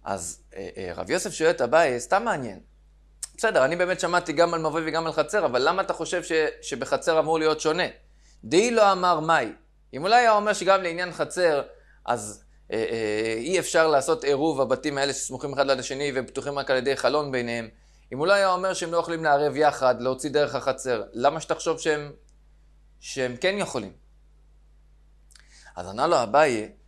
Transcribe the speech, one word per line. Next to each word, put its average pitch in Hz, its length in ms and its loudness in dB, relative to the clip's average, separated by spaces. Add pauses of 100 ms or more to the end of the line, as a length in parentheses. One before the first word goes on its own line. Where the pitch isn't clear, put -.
אז, 87 400 -8 (120)
אה, 95 220 -10
אה, 92 180 -8
רב 90 140 -8
יוסף 180 220 -2
שואל 160 180 2
את 170 120 0
אביי, 131 380 2
סתם 202 260 0
מעניין. 131 340 -4 (800)
בסדר, 185 280 4
אני 156 100 0
באמת 175 240 -2
שמעתי 175 340 0
גם 170 200 4
על 165 60 -2
מבוי 156 260 -2
וגם 160 200 -2
על 156 80 -4
חצר, 160 320 0
אבל 127 220 2
למה 185 140 2
אתה 190 120 -2
חושב 170 300 -4
ש-, - 80 -8 (300)
שבחצר 143 580 0
אמור 160 200 0
להיות 156 220 2
שונה? 160 220 0 (600)
דאי 185 280 4
לא 214 200 6
אמר 180 280 2
מאי. 156 340 2 (400)
אם 135 100 -8
אולי 208 120 4
היה 240 160 6
אומר 208 220 2
שגם 190 300 2
לעניין 175 280 -4
חצר, 160 500 0 (440)
אז, 110 380 -4 (280)
אה, 107 60 -2
אה, 110 600 -2
אי 165 220 -2
אפשר 160 280 2
לעשות 156 360 2
עירוב 143 380 0
הבתים 131 360 -2
האלה 139 160 0
שסמוכים 135 400 -8
אחד 135 140 2
ליד 135 120 2
השני 139 320 -4
והם 127 140 -4
פתוחים 139 340 -8
רק 135 120 -4
על 131 60 4
ידי 127 200 0
חלון 139 340 0
ביניהם. 117 380 -4 (440)
אם 127 60 -10
אולי 196 200 2
היה 190 140 2
אומר 185 200 -2
שהם 170 180 -6
לא 170 60 0
יכולים 165 260 -4
לערב 143 320 2
יחד, 131 460 2
להוציא 131 280 -4
דרך 139 260 0
החצר, 127 480 -2 (100)
למה 143 280 0
שתחשוב 156 380 -4
שהם, 147 320 -2 (880)
שהם 127 360 -6
כן 185 220 -2
יכולים? 117 340 -6 (1800)
אז 87 120 -10
ענה 117 200 -2
לו 156 160 4
אביי 113 480 2 (160)